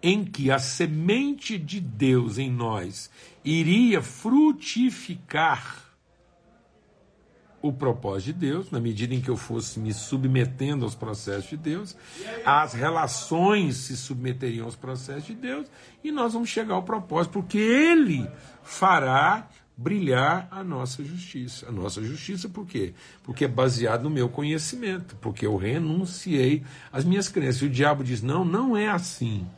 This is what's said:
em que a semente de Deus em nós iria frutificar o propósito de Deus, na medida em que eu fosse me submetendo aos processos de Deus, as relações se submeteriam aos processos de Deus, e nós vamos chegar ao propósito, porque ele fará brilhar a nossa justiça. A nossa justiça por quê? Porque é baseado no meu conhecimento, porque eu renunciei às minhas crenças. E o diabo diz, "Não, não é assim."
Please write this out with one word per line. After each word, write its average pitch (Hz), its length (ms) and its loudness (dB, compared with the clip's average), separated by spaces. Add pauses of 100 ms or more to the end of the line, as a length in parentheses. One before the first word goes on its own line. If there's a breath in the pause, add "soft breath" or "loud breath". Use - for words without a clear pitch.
em 196 220 4
que 135 260 0
a 135 80 4
semente 196 960 0
de 175 240 -6
Deus 120 560 2
em 135 140 -2
nós 110 600 -4 (340 loud breath)
iria 170 580 4
frutificar - 1800 2 (1800)
o 147 120 0
propósito 101 540 -2
de 147 80 -4
Deus, 175 360 -2
na - 80 -2
medida 117 340 -2
em 127 80 0
que 131 80 -4
eu 123 80 0
fosse 113 440 -6
me 110 120 -2
submetendo 131 920 0
aos 113 100 -4
processos 101 560 -6
de 156 60 -10
Deus, 160 400 -6 (500 loud breath)
as 139 260 4
relações 160 1040 2
se 131 180 -8
submeteriam 127 680 -6
aos 117 120 -10
processos 131 500 -10
de 226 80 -12
Deus, 262 320 -8 (380 loud breath)
e 302 80 -4
nós 233 220 0
vamos 233 140 -2
chegar 214 280 -2
ao 185 80 -2
propósito, 175 480 -2
porque 202 260 -2
ele 240 720 4 (320 loud breath)
fará 160 840 4 (280 soft breath)
brilhar 156 760 2
a 190 100 -10
nossa 139 420 -6
justiça. 143 640 -12
A 123 40 -8
nossa 98 300 -4
justiça 175 460 -6
por 202 160 -10
quê? 98 300 -6 (300 loud breath)
Porque 127 200 -2
é 139 40 2
baseado 120 560 2
no 151 60 0
meu 127 180 2
conhecimento, 180 880 -4
porque - 280 -6
eu 107 120 0
renunciei 151 1080 0 (280 loud breath)
às 131 120 -2
minhas 190 240 2
crenças. 131 340 0
E 143 40 0
o 143 40 2
diabo 139 340 4
diz, 123 180 -2
"Não, 147 220 0
não 220 320 2
é 208 120 2
assim." 117 680 -2